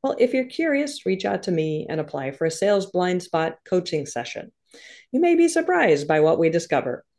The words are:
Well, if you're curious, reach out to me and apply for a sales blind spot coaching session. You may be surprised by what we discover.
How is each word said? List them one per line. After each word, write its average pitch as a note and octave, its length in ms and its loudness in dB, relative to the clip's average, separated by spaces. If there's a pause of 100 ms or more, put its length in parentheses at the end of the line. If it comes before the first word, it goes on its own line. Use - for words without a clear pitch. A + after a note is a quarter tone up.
Well, C4+ 160 -2
if B3 140 4
you're C4 120 0
curious, C#4+ 600 -2
reach F#3+ 220 -2
out G3 160 -2
to - 80 -6
me D#3 400 -2
and D#3 100 -4
apply C#3+ 300 -6
for D#3+ 160 -4
a D#3+ 40 2
sales G3 360 0
blind F3+ 360 0
spot D#3+ 440 -4
coaching E3+ 400 -2
session. - 460 -10 (600)
You C4 80 0
may F4 140 4
be E4+ 140 6
surprised D4+ 600 2
by D#3 120 4
what D#3 180 4
we E3 100 4
discover. D#3 560 -2 (140)